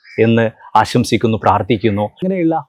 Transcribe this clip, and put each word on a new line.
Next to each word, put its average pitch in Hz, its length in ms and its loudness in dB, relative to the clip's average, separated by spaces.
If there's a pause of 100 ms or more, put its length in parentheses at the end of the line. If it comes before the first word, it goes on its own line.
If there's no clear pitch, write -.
(200)
എന്ന് 113 260 2 (300)
ആശംസിക്കുന്നു, 110 680 0
പ്രാർത്ഥിക്കുന്നു. 104 580 0
അങ്ങനെയുള്ള 165 680 -4